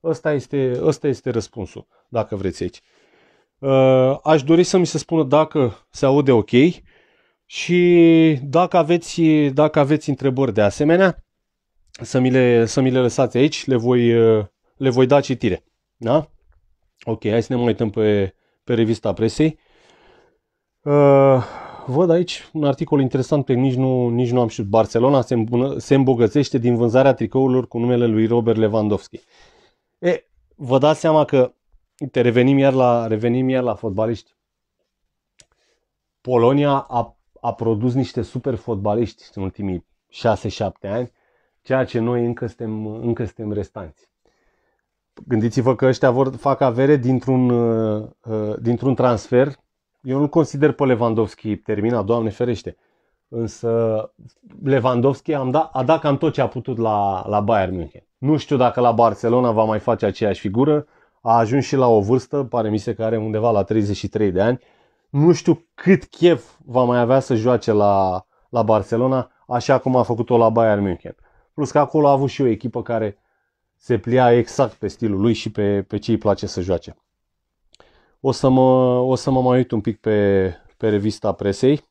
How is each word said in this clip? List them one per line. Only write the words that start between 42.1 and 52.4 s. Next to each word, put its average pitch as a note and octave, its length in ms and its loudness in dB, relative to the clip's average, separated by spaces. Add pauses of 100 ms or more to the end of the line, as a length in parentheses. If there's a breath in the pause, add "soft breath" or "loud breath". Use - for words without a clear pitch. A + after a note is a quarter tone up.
încă A#2+ 220 -6
suntem, G#2+ 380 -10
încă A#2 400 -6
suntem G#2+ 260 -10
restanți. G2 600 -12 (1160)
Gândiți-vă A#2+ 480 0
că C3+ 100 -2
ăștia C3 260 2
vor, C3 240 -2
fac C3+ 260 -2
avere C3+ 340 2
dintr-un, B2+ 540 0
uh, A2+ 580 -2 (160)
uh, G#2+ 380 -6
dintr-un A#2+ 340 -2
transfer. B2+ 600 0 (460)
Eu C3 160 -6
nu-l C#3+ 120 0
consider D3 420 0
pe C#3+ 140 -2
Lewandowski A2+ 680 -2
terminat, G#2+ 500 -4
Doamne A2+ 240 -2
ferește. A2 480 -6 (500)